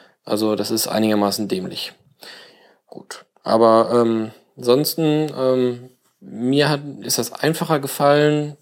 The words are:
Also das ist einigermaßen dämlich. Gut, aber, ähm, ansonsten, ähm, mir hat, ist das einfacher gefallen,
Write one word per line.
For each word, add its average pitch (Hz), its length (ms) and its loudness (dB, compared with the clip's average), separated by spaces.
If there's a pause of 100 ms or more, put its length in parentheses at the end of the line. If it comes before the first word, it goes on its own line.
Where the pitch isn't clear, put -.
(260)
Also 107 320 0
das 107 140 -4
ist 113 180 -2
einigermaßen 107 580 0
dämlich. 92 460 -8 (920)
Gut, - 380 -18 (200)
aber, 113 500 4
ähm, 113 380 0 (260)
ansonsten, 151 800 0
ähm, 127 520 -2 (300)
mir 135 480 0
hat, 143 140 0 (180)
ist 110 180 -6
das 117 140 -4
einfacher 160 480 0
gefallen, 147 840 2